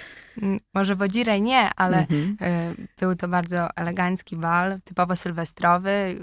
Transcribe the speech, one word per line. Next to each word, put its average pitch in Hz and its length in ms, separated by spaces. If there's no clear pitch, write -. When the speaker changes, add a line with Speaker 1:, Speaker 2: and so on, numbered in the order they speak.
Speaker 1:
Mm, 196 180
może 196 220
wodzirej 202 460
nie, 240 340
ale, 185 240
Speaker 2:
Mhm. 165 420
Speaker 1:
e, 170 320
był 185 160
to 180 120
bardzo 175 480
elegancki 180 600
bal, 175 480
typowo 180 320
sylwestrowy. 180 1080